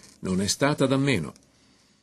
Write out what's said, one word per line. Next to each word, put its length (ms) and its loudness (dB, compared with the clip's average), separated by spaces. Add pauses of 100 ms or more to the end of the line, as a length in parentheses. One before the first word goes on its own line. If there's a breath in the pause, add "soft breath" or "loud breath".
(200 loud breath)
non 220 -2
è 40 0
stata 400 0
da 100 2
meno. 360 0 (720 soft breath)